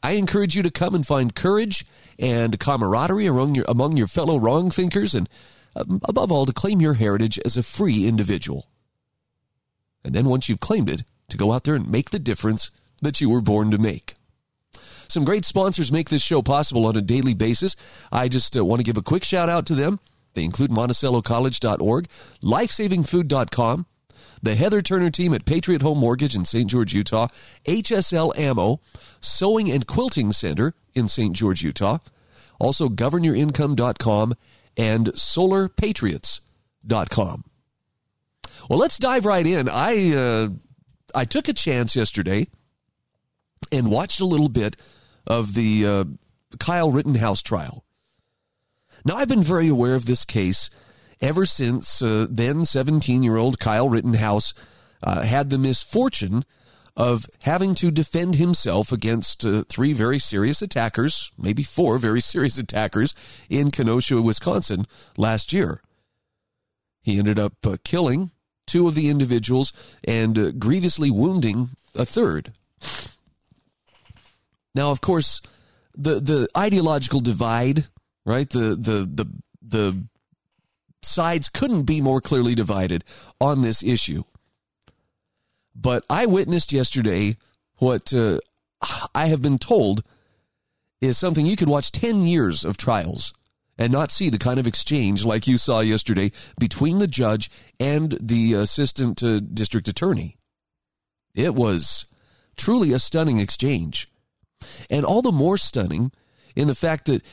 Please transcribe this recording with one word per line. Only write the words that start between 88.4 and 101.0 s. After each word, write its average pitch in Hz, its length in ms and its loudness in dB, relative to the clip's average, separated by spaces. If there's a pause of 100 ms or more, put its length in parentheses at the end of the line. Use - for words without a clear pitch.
I 156 140 0
have 156 120 2
been 135 180 2
told 110 440 2 (1000)
is 127 160 0
something 160 300 0
you 202 100 2
could 170 120 2
watch 143 220 0
ten 208 360 0
years 127 380 2
of 95 120 -4
trials 87 560 -2 (460)
and 117 140 2
not 143 180 0
see 185 180 0
the 113 100 0
kind 123 220 0
of 123 60 0
exchange 107 580 0
like 110 220 0
you 127 100 4
saw 117 240 2
yesterday 107 500 0 (280)
between 156 400 0
the 202 80 4
judge 113 440 0 (300)
and 147 400 0
the 113 340 2
assistant, 117 680 -2
uh, 113 180 0
district 104 480 -4
attorney. 104 480 -2 (960)